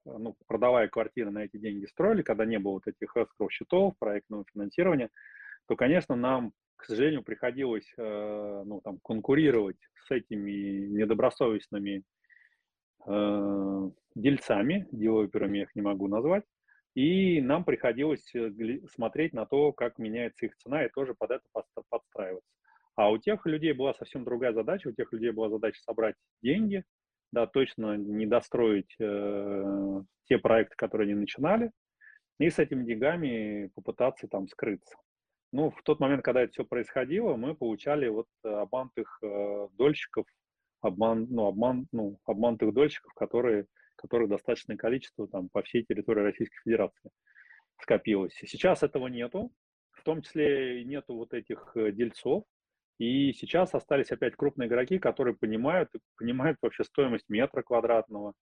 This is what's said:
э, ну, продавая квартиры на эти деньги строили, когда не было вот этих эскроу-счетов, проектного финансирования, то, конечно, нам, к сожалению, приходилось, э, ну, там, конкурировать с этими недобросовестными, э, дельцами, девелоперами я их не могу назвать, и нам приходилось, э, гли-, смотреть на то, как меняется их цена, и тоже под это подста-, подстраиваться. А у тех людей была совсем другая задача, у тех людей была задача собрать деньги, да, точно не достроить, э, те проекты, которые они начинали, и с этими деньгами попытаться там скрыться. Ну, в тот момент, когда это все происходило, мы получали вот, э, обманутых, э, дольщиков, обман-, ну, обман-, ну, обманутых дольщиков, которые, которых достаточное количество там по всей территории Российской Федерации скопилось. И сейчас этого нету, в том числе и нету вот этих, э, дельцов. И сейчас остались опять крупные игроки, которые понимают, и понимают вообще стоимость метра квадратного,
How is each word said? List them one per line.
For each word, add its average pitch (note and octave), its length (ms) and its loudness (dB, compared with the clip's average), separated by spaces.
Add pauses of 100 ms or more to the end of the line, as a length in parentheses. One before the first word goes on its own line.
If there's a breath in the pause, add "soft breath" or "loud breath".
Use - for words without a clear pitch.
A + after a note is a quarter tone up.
э, C#3 120 -14
ну, A2+ 180 -8 (120)
продавая A#2 400 4
квартиры A2 420 -4
на G#2+ 140 -6
эти G2+ 120 -12
деньги G2+ 300 -6
строили, G3 360 2
когда A2 220 0
не A2+ 140 0
было G2 140 -2
вот F#2+ 140 -6
этих - 300 -8
эскроу-счетов, F3 840 0
проектного G#2 540 -4
финансирования, C3 580 0 (580 loud breath)
то, - 80 0
конечно, C#3+ 400 2
нам, B2 360 0 (240)
к - 80 -20
сожалению, B2+ 380 0
приходилось, B2 760 -4
э, G#2 720 -6
ну, G#2 140 -10
там, G2 240 -10
конкурировать A#2+ 760 2 (280)
с - 40 -10
этими G2+ 760 -4
недобросовестными, G#2 1160 0 (1040 soft breath)
э, G2+ 840 0 (260)
дельцами, C3 760 2
девелоперами G#2+ 680 0
я G2 60 -2
их - 120 -16
не G#2 60 -4
могу G2+ 260 -2
назвать, C#3+ 360 0 (500 soft breath)
и E3+ 460 4
нам D3 240 2
приходилось, C3+ 720 0
э, A#2 140 -2
гли-, A2+ 400 -6
смотреть C#3 440 -4
на A2 140 -6
то, C#3+ 260 4
как - 260 -4
меняется A2+ 480 -6
их - 100 -8
цена, C#3 280 -4
и - 60 -2
тоже C3 240 -6
под - 160 -4
это B2+ 220 -6
подста-, - 360 -10
подстраиваться. F#2+ 600 -8 (480 soft breath)
А G#2+ 140 6
у A2 80 2
тех G#3 260 -2
людей D#3 280 0
была C3+ 220 0
совсем B2+ 280 -10
другая A#2+ 300 0
задача, A2+ 360 -2
у A#2 40 -6
тех C#3+ 200 -6
людей A2+ 200 -2
была A2 180 -2
задача G#2+ 320 -2
собрать A2 320 0 (280)
деньги, G3 420 2 (480)
да, A#2 160 2
точно A2 480 0
не G#2 300 -2
достроить, A2+ 720 2
э, G2+ 1040 -2 (240)
те B2 120 4
проекты, A2+ 380 4
которые G#2+ 300 0
они G2+ 140 0
начинали, F#3+ 520 0 (640 loud breath)
и E3 100 4
с E3 120 0
этими C#3 240 2
деньгами A2+ 920 -2
попытаться - 540 -2
там G2 180 -6
скрыться. - 480 -6 (560)
Ну, C#3 200 0
в - 120 -20
тот D3+ 160 2
момент, C3+ 240 2
когда B2 200 4
это A#2 100 0
все B2+ 120 -6
происходило, C3+ 680 -2
мы C3 220 -4
получали B2+ 500 -2
вот, A2 220 -2 (160)
э, A2+ 40 -4
обманутых, G#2+ 760 -6
э, G2+ 500 -4
дольщиков, A#2 540 0 (540)
обман-, A2+ 480 0
ну, A2+ 180 0
обман-, B2 440 0
ну, G#2+ 340 -6
обманутых A2 480 2
дольщиков, C#3+ 420 0
которые, A2+ 520 0 (300 soft breath)
которых A#2 320 0
достаточное G#2+ 480 -2
количество A#2 500 -4
там F2+ 220 -8
по G2+ 140 -2
всей A#2 200 0
территории G#2 400 0
Российской - 400 -2
Федерации G#2 480 0 (720 loud breath)
скопилось. G2 600 2
И - 60 -16
сейчас - 380 2
этого C3 240 -2
нету, B2+ 420 -6 (400)
в - 140 -20
том D#3 180 -2
числе C3+ 600 0
и - 20 -12
нету C3 320 -10
вот A#2 180 -10
этих, - 420 -8
э, A2 140 2
дельцов. A#2+ 540 -2 (540)
И C3 340 2
сейчас E3+ 420 0
остались C#3 380 0
опять B2 240 -2
крупные C3+ 320 -2
игроки, B2 320 2
которые B2 340 0
понимают, B2+ 640 0
и - 20 -10 (180)
понимают C3 460 0
вообще A2 220 0
стоимость B2 440 0
метра A#2 340 0
квадратного, A2 800 0